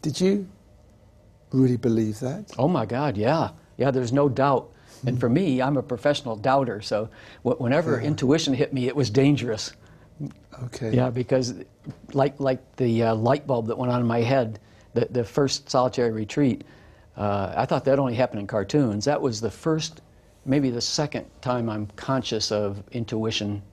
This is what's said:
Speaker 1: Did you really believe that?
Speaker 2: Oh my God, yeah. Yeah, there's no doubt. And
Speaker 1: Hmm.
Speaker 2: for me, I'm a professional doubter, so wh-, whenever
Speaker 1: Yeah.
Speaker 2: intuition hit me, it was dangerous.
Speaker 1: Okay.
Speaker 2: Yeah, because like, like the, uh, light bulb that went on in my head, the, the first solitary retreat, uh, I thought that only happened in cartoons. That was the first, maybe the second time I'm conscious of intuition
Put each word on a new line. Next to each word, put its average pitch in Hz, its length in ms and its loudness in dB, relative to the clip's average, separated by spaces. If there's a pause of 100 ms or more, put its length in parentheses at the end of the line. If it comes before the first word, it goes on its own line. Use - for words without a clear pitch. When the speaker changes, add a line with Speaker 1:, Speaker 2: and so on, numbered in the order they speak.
Speaker 1:
Did 147 180 -6
you 190 280 2 (1040)
really 131 260 4
believe 110 420 0
that? 156 380 -8
Speaker 2:
Oh 127 100 2
my 151 180 0
God, 120 320 -2
yeah. 120 320 2 (280)
Yeah, 135 140 2
there's 123 220 0
no 143 160 4
doubt. 135 420 2 (340)
And 117 100 0
Speaker 1:
Hmm. 123 40 -2
Speaker 2:
for 123 100 2
me, 135 320 2
I'm 135 160 0
a 127 60 0
professional 127 520 -2
doubter, 117 460 0
so 110 280 -2 (340)
wh-, 120 160 0
whenever 139 400 2
Speaker 1:
Yeah. 131 80 -2
Speaker 2:
intuition 151 460 2
hit 135 200 0
me, 123 140 0
it 131 80 -2
was 131 140 2
dangerous. 123 640 2 (920)
Speaker 1:
Okay. 117 300 -4
Speaker 2:
Yeah, 127 140 4
because 123 460 0 (580)
like, 139 260 0
like 131 200 0 (160)
the, 117 280 2
uh, 113 120 2
light 127 320 2
bulb 120 200 0
that 117 100 -4
went 123 140 -2
on 123 100 0
in 120 60 0
my 117 140 0
head, 117 380 0 (340)
the, 117 160 0
the 123 140 -2
first - 460 -2
solitary 123 420 2
retreat, 110 520 0 (540)
uh, 101 380 -2
I 120 100 2
thought 143 200 -2
that 135 120 4
only 131 160 0
happened 113 280 0
in 101 60 -8
cartoons. 104 580 0
That 143 160 0
was 113 200 -2
the 113 80 -4
first, 156 520 -4 (440)
maybe 135 240 2
the 120 120 -4
second - 440 -4 (160)
time 123 280 -2
I'm 107 260 -6
conscious 123 560 -4
of 101 400 -2
intuition 110 680 -4 (120)